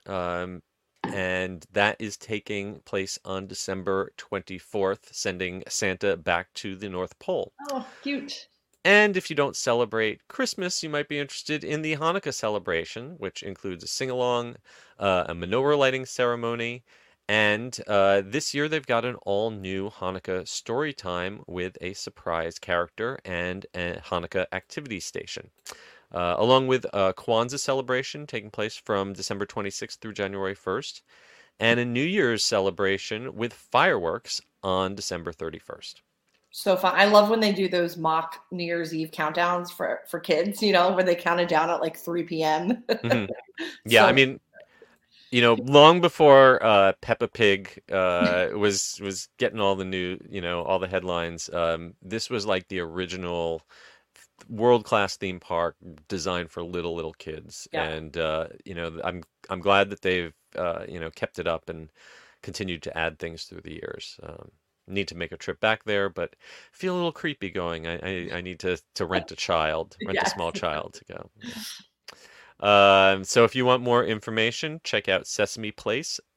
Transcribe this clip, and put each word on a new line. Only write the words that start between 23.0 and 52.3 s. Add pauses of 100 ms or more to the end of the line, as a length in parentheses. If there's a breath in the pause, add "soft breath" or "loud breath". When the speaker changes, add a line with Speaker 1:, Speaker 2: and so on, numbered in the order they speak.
Speaker 1:
and (100)
a
Hanukkah
activity
station, (640 loud breath)
uh,
along
with
a
Kwanzaa
celebration
taking
place
from
December
twenty-sixth
through
January
first, (560 soft breath)
and
a
New
Year's
celebration
with
fireworks (220)
on
December
thirty-first. (520)
Speaker 2:
So
fun.
I
love
when
they
do
those
mock
New
Year's
Eve
countdowns
for,
for
kids,
you
know,
where
they
counted
down
at,
like,
three
P
M.
<laughs>
Speaker 1:
Mm-hmm. (540 loud breath)
Yeah,
I
Speaker 2:
So
Speaker 1:
mean, (920 loud breath)
you
know,
long
before,
uh,
Peppa
Pig, (100)
uh,
Speaker 2:
<laughs>
Speaker 1:
was,
was
getting
all
the
new, (100)
you
know,
all
the
headlines,
um,
this
was,